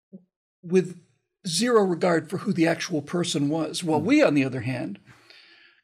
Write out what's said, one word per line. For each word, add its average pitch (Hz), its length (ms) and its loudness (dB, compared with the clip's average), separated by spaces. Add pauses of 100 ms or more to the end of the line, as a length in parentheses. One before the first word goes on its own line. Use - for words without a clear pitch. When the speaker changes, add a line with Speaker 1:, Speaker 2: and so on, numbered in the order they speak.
(640)
Speaker 1:
with 180 380 -2 (460)
zero 214 360 2
regard 175 460 0
for 190 100 -6
who 208 140 -4
the 160 140 2
actual 165 340 -2
person 165 480 -2
was. 160 340 -4
While 156 180 0
Speaker 2:
Hmm. 165 60 -4
Speaker 1:
we, 294 160 4
on 156 120 4
the 139 100 4
other 131 160 -4
hand, 127 380 -6 (840)